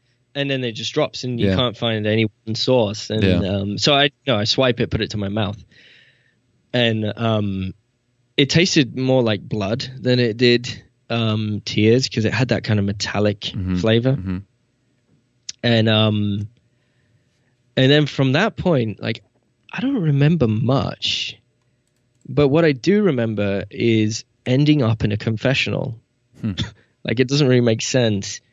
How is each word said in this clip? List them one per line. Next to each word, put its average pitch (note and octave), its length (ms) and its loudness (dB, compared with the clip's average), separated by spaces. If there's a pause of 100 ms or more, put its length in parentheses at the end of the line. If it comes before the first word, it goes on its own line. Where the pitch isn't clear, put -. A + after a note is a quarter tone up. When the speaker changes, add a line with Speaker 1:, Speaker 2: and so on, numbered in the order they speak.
(340)
Speaker 1:
And C#3 160 -2
then C3 140 -2
it A#2+ 80 -4
just - 220 -8
drops - 300 -4
and B2 160 -4
you G#2+ 100 0
Speaker 2:
Yeah. F#2+ 60 2
Speaker 1:
can't A#2 220 0
find A2 300 -2
any A2 180 2 (200)
one A2 100 -6
source. A2+ 560 0
And, G#2+ 120 0
Speaker 2:
Yeah. F#2 140 4
Speaker 1:
um, G2 400 -2
so D3 160 2
I, C#3 120 4
you D3 60 -2 (140)
know, B2+ 120 0
I G#2 80 -2
swipe B2 340 0
it, G2+ 100 -2
put - 120 -2
it G#2 100 -4
to G2+ 60 -6
my G2 120 -4
mouth. G2+ 340 -4 (1120)
And, A2 420 0
um, G#2 580 -2 (600)
it C#3 140 2
tasted D#3+ 480 2
more C3 240 2
like A2 200 0
blood G#2+ 440 -4 (140)
than B2 200 2
it A#2 180 0
did, A#2+ 460 2 (260)
um, A2 560 -2
tears, A2+ 440 2
'cause A2 160 -2
it - 80 0
had A#2+ 160 0
that G#2+ 140 -2
kind G#2 160 0
of G2 60 0
metallic G#2 560 -2
Speaker 2:
Mm-hmm. F#2 360 -4
Speaker 1:
flavor. A#2 360 2
Speaker 2:
Mm-hmm. F#2+ 240 -4 (1300)
Speaker 1:
And, A2+ 260 4
um, G#2 600 0 (1300)
and C3 140 4
then D3 160 4
from C3+ 260 0
that F#3 240 0
point, B2 440 -2
like, A2+ 220 -6 (480)
I - 100 -10
don't C4+ 200 -2
remember D3 460 2
much, - 920 -2 (920)
but C#3+ 180 2
what D3+ 180 2
I D#3 60 4
do F#3 320 0
remember G#2+ 640 0
is A2+ 540 0 (220)
ending D3 360 4
up A2 220 0
in G#2+ 80 0
a A2 60 -2
confessional. A2+ 800 -2 (420)
Speaker 2:
Hmm. A2+ 160 -4
Speaker 1:
<laughs> - 40 -2 (420)
Like, A2+ 180 -2
it B2+ 80 -2
doesn't C#3+ 180 2
really B2+ 140 4
make A#2 200 0
sense. A2 600 -2 (120)